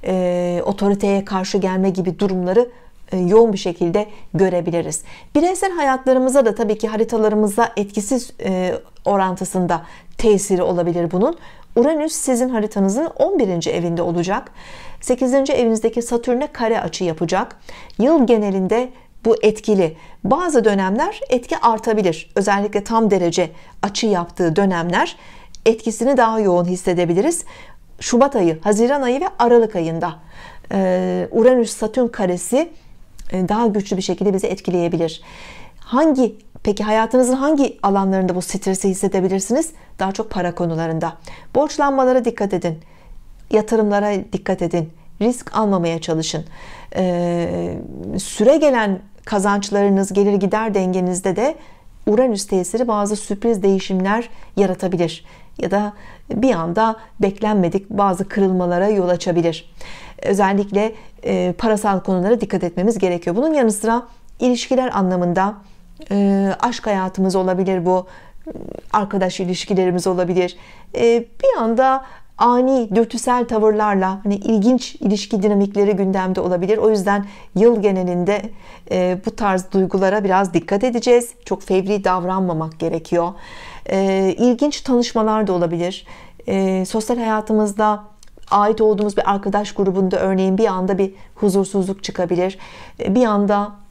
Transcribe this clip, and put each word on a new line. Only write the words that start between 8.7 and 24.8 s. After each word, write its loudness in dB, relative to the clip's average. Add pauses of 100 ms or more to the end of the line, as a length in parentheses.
orantısında 0 (360)
tesiri 2
olabilir 0
bunun. 0 (400)
Uranüs 2
sizin -2
haritanızın 0
on 0
birinci 0
evinde -2
olacak. -2 (500)
Sekizinci 0
evinizdeki 0
Satürn'e -2
kare -2
açı -6
yapacak. -2 (420)
Yıl 4
genelinde 2 (340)
bu 4
etkili. 2 (280)
Bazı 2
dönemler 0
etki -2
artabilir. 0
Özellikle 0
tam 2
derece 2 (320)
açı -2
yaptığı 0
dönemler 0 (500)